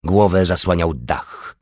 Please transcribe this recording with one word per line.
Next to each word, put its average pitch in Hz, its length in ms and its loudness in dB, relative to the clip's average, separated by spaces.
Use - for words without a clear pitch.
Głowę 95 420 4
zasłaniał 87 480 0
dach. - 680 -10